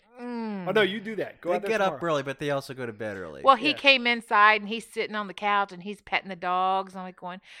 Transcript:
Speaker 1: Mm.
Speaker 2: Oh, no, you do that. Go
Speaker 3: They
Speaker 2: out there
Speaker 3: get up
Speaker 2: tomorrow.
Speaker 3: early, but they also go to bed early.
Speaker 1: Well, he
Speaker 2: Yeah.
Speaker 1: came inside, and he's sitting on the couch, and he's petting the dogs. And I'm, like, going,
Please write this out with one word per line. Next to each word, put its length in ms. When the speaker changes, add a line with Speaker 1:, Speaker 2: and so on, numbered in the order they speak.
Speaker 1:
Mm. 480
Speaker 2:
Oh, 40
no, 100
you 180
do 160
that. 240
Go 100
Speaker 3:
They 60
Speaker 2:
out 60
there 80
Speaker 3:
get 100
up 180
Speaker 2:
tomorrow. 160
Speaker 3:
early, 100
but 160
they 100
also 240
go 120
to 60
bed 240
early. 280
Speaker 1:
Well, 120
he 120
Speaker 2:
Yeah. 80
Speaker 1:
came 300
inside, 540
and 80
he's 180
sitting 300
on 120
the 60
couch, 380
and 120
he's 180
petting 260
the 80
dogs. 560
And 80
I'm, 60
like, 100
going, 240